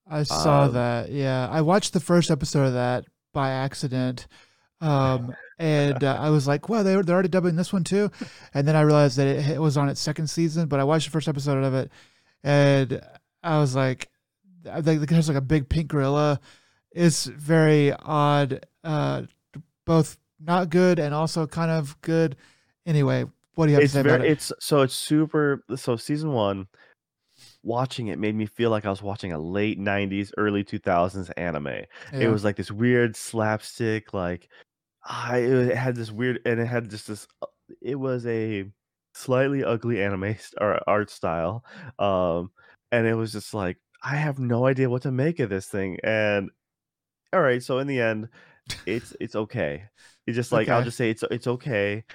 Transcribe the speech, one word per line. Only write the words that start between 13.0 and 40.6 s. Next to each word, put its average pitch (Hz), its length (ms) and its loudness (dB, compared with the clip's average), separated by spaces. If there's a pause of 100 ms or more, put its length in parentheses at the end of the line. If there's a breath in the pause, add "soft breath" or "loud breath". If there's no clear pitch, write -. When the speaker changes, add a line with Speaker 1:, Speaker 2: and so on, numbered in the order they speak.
Speaker 1:
I 156 160 2
was 135 160 2
like, 131 340 -2 (600)
I 85 100 -6
think 156 280 2
there's, 165 200 4
like, 143 80 0
a 139 40 -2
big 135 280 0
pink 156 200 0
gorilla. 143 500 0 (520 soft breath)
It's 170 340 2
very 151 680 4
odd, 147 720 0 (180)
uh, 143 400 -2 (600)
both 165 340 2 (200)
not 170 320 0
good 180 280 6
and 147 160 -2
also 160 320 -2
kind 165 240 -2
of 151 300 -4
good. 165 360 0 (500 soft breath)
Anyway, 131 380 2 (300)
what 160 120 2
do 147 40 6
you 147 40 6
have 147 100 8
to 139 40 4
Speaker 2:
It's 143 40 -6
Speaker 1:
say 143 80 4
Speaker 2:
ver-, - 0 -
Speaker 1:
about 139 200 4
it? 156 100 4
Speaker 2:
it's, - 280 -2
so 147 220 2
it's 131 120 2
super, 151 720 0 (120)
so 127 200 -2
season 151 380 -4
one, 98 340 0 (960 soft breath)
watching 120 440 -4
it 78 120 -6
made 107 160 -2
me 107 120 -2
feel 117 240 -2
like 107 140 -2
I 104 40 -2
was 98 140 -4
watching 101 300 -8
a 76 60 -6
late 95 400 -2
nineties, 101 580 -2
early 101 260 0
two 104 160 -8
thousands 90 520 0
anime. 73 540 -6 (340 loud breath)
It 113 100 2
Speaker 1:
Yeah. - 0 -
Speaker 2:
was, 104 140 0
like, 104 140 -2
this 101 140 -8
weird 120 440 0
slapstick, 110 1000 -4
like, 90 360 -6 (560 soft breath)
ah, 120 320 -6
it, 123 140 0 (200)
it - 60 -2
had 127 180 -2
this 110 160 -10
weird, 120 340 -4
and 117 160 0
it 117 60 -2
had 120 220 -4
just 107 180 -14
this, 107 200 -12 (140)
uh, - 60 -10 (340)
it 131 160 -6
was 131 300 -4
a 110 440 -4 (440)
slightly 135 480 0
ugly 117 400 0
anime 101 320 -2
<laughs> - 40 -16
st-, - 220 -18